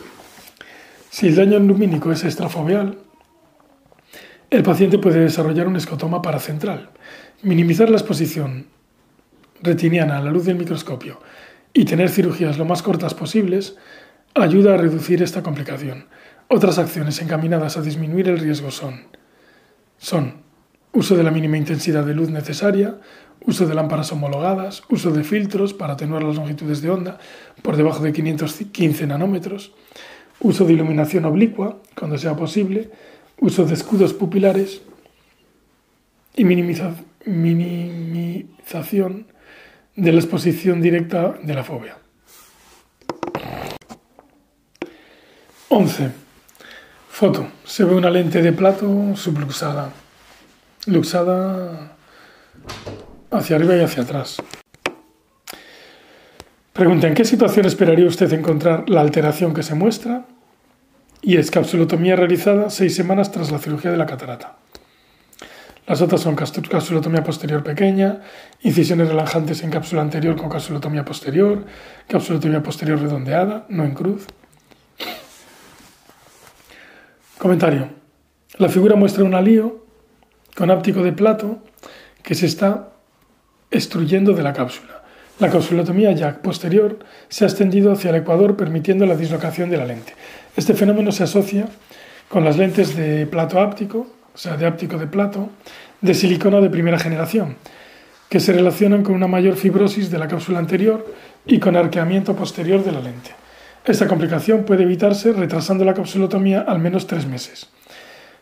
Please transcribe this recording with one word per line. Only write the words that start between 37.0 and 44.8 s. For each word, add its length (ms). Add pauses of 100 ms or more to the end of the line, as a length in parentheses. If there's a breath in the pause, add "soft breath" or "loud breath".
minimización 2000 (720 soft breath)
de 160
la 80
exposición 600
directa 600
de 120
la 100
fobia. 320 (3750 loud breath)